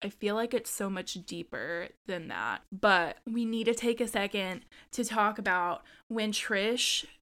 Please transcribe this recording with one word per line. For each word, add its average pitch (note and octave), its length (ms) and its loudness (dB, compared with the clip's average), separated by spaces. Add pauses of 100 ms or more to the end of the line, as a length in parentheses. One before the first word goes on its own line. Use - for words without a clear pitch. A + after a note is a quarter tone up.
I G3+ 80 -4
feel G3+ 240 -2
like A3+ 220 0
it's G#3 160 0
so G3 180 -2
much F#3+ 240 -6 (140)
deeper E3+ 640 -6 (180)
than F3 220 -6
that. G2+ 420 -4
But F#3+ 460 4 (140)
we A#3 140 0
need A3+ 200 0
to A#3 100 4
take A#3+ 260 0
a A#3 60 -2
second G3+ 580 -2 (280)
to A#3+ 120 -2
talk G#3+ 320 2
about F3+ 460 0 (240)
when G#3+ 240 0
Trish G#3+ 760 0 (160)